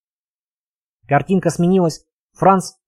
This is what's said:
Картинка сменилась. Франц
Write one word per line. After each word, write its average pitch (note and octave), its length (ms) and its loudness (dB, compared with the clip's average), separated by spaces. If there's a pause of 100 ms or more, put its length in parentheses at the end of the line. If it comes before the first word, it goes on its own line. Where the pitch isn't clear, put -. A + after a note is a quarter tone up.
(1080)
Картинка D#3+ 420 0
сменилась. F3 540 0 (300)
Франц F#3 380 0 (160)